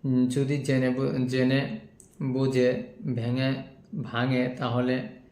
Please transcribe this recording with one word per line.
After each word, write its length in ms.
উম, 240
যদি 300
জেনে 320
বু-, 380
জেনে 520
বুঝে 640
ভেঙে, 380
ভাঙে 540
তাহলে 500